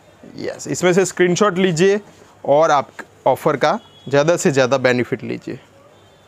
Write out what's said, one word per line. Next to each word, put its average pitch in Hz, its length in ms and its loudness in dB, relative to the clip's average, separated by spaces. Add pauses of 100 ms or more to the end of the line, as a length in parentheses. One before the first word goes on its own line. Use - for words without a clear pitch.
(380)
यस, - 300 -12
इसमें 170 260 -2
से 185 120 2
screenshot 180 520 0
लीजिए 190 420 0 (460)
और 151 260 2
आप 143 180 0 (380)
offer 139 300 0
का 160 220 0 (300)
ज़्यादा 147 280 2
से 170 140 0
ज़्यादा 131 260 2
benefit 123 460 -2
लीजिए। 123 360 -12 (680)